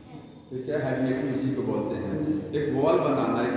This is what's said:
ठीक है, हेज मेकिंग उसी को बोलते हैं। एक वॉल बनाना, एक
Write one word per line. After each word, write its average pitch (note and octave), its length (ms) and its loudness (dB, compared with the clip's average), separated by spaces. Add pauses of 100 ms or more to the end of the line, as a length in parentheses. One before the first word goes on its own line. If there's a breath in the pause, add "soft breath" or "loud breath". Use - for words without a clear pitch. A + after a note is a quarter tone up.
(500)
ठीक C3 180 -8
है, D3 160 0
हेज B2+ 180 0
मेकिंग C3 320 0
उसी - 200 0
को A#2+ 100 -2
बोलते A2 340 -2
हैं। - 180 -4 (360)
एक C#3+ 220 -2
वॉल D#3 260 6
बनाना, A#2+ 440 2
एक B2+ 120 0